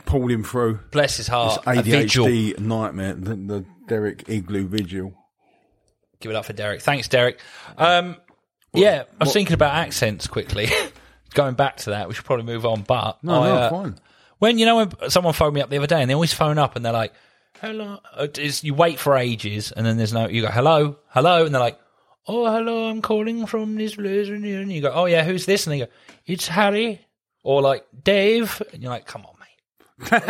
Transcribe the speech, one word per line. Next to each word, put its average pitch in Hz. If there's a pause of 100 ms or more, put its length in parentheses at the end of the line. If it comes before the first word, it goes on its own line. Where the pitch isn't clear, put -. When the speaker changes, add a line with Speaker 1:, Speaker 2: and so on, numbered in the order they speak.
Speaker 1:
pulled 127
him 110
through 113 (140)
Speaker 2:
Bless 147
his 110
heart. 113
Speaker 1:
this 123
Speaker 2:
A 117
vigil. 117
Speaker 1:
A -
D 110
H -
D 101
nightmare, 98
the, 95
the 98 (240)
Derek 107
Igloo 98
vigil. 95 (1080)
Speaker 2:
Give 110
it 110
up 104
for 127
Derek. 104
Thanks, 143
Derek. 123 (360)
Um, 175 (540)
Speaker 1:
What? -
Speaker 2:
yeah, 180 (180)
I 160
was 160
Speaker 1:
What? 180
Speaker 2:
thinking 202
about 147
accents 120
quickly. 104 (320)
<laughs> -
Going 135
back 139
to -
that, 101
we 107
should -
probably 117
move 117
on, 110
but 110
Speaker 1:
No, 170
Speaker 2:
I, -
Speaker 1:
no, -
Speaker 2:
uh, -
Speaker 1:
fine. 170 (440)
Speaker 2:
when, 226
you 226
know, 233
when 190
someone 175
phoned 151
me 143
up 120
the 139
other 143
day 160
and 127
they 131
always 160
phone 151
up 143
and 120
they're 117
like, 113 (480)
"Hello," 208 (160)
uh, - (100)
is, 147
you 147
wait 156
for 139
ages 107
and 110
then 113
there's 113
no, 113
you 104
go, 107
"Hello, 143 (140)
hello," 170
and 151
they're 127
like, 117 (480)
"Oh, 226
hello, 226
I'm 220
calling 220
from 214
this 214
place," 202
and 202
you 160
go, 139
"Oh 170
yeah, 170
who's 180
this?" 196
And 151
they 143
go, - (320)
"It's 170
Harry," 208 (420)
or 139
like, 135 (200)
"Dave," 208 (100)
and 160
you're 123
like, 120
Come 98
on, - (760)
at -